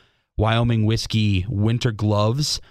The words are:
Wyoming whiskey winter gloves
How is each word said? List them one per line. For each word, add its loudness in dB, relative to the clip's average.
Wyoming 2
whiskey 0
winter 0
gloves 0